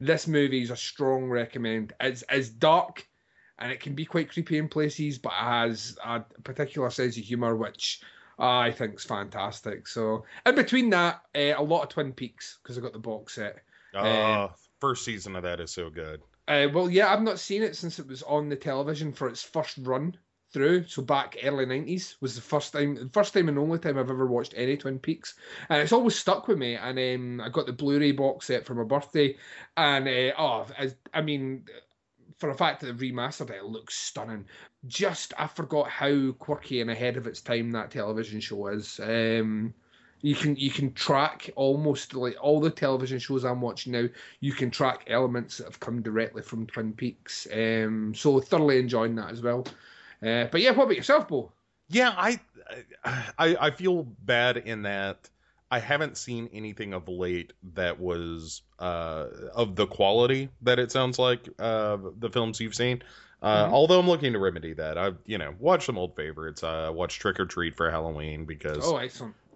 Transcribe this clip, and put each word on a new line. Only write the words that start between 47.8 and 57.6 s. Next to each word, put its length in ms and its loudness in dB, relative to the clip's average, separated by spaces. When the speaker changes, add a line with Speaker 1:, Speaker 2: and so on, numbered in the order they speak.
Speaker 1:
so 260 4
thoroughly 380 4
enjoying 380 2
that 160 -6
as 100 -10
well. 240 0
Uh, 220 2
but 160 2
yeah, 120 8
what 100 6
about 120 4
yourself, 320 4
Bo? 240 -4
Speaker 2:
Yeah, 260 4
I, 240 0
I, 560 0
I 120 4
feel 320 0
bad 540 2
in 260 -6
that 460 -4
I 100 2
haven't 380 -2
seen 360 -8
anything 400 -8
of 140 -8
late 460 -4